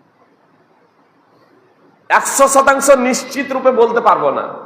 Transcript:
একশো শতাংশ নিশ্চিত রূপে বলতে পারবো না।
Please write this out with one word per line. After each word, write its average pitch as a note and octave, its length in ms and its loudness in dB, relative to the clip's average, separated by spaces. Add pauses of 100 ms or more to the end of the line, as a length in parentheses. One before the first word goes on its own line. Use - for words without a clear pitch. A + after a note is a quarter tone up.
(2000)
একশো - 380 0
শতাংশ C4+ 420 2
নিশ্চিত B3+ 600 0
রূপে B3+ 200 0
বলতে A3+ 300 0
পারবো D3+ 300 2
না। A#2+ 160 -6 (180)